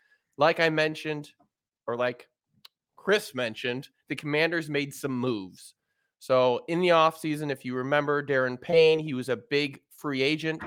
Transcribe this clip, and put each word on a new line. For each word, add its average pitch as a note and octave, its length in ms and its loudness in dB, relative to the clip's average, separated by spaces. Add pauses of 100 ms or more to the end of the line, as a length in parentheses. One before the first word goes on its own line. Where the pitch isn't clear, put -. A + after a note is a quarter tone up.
(360)
Like E3 240 4
I E3 80 4
mentioned, D#3 600 -2 (560)
or A#2 100 -2
like B2 320 -4 (680)
Chris - 380 0
mentioned, B2 540 -4 (200)
the D3+ 80 -6
Commanders D#3 520 -2
made C#3+ 240 -4
some C3+ 260 -6
moves. G#2+ 560 -6 (440)
So B2+ 500 2
in E3+ 120 0
the F3+ 80 2
offseason, D#3 640 2
if B2+ 120 -10
you B2+ 100 -6
remember C#3+ 500 0
Darren C3 360 0
Payne, D#3+ 380 4
he D#3 140 -6
was B2+ 160 -6
a B2 80 0
big C#3+ 440 -4 (140)
free C#3 280 -4
agent D#3 440 -2